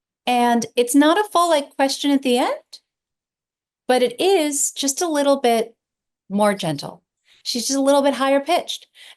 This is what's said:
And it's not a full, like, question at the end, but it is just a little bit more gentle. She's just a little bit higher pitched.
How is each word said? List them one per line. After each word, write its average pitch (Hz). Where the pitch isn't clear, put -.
And 240
it's 247
not 302
a 415
full, 349
like, 294
question 277
at 277
the 247
end, 440
but 247
it 240
is 311
just -
a 359
little 277
bit 226
more 202
gentle. 175
She's 233
just 277
a 277
little 277
bit 277
higher 269
pitched. -